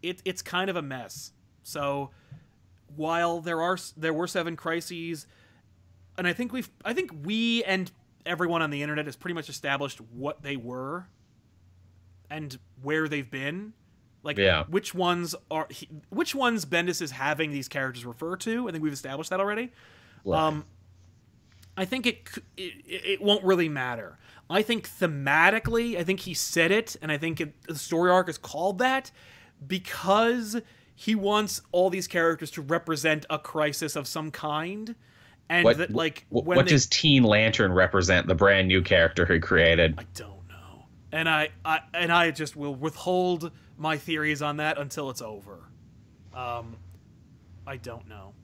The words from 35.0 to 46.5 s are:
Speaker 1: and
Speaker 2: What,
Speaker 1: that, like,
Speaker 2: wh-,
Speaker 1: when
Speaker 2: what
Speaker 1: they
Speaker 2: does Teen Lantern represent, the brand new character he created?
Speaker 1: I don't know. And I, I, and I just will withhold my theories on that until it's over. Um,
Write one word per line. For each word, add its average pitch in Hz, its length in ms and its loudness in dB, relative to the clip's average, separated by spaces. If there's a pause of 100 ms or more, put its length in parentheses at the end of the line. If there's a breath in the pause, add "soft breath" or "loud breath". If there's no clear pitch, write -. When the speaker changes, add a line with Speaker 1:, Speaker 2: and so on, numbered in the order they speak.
Speaker 1:
and 175 160 2
Speaker 2:
What, 165 140 8
Speaker 1:
that, 175 160 -2
like, 165 360 -2
Speaker 2:
wh-, - 40 -14 (120)
Speaker 1:
when 175 120 4
Speaker 2:
what 180 80 6
Speaker 1:
they 180 60 4
Speaker 2:
does 139 160 6
Teen 143 360 6
Lantern 107 480 6
represent, 90 560 4
the 90 80 4
brand 98 320 6
new 92 140 6
character 87 440 4
he 85 140 4
created? 82 580 6
Speaker 1:
I - 160 -14
don't - 360 -16
know. - 340 -20 (300)
And 160 160 0
I, 156 200 2 (140)
I, 160 160 0 (140)
and 170 180 0
I 170 200 6
just 147 260 -6
will 143 180 -6
withhold 170 760 0 (260 soft breath)
my 156 200 -2
theories 151 440 -2
on 147 160 -2
that 151 200 0
until 143 320 -6
it's 127 120 -10
over. 101 380 -14 (760)
Um, 120 420 -8 (880)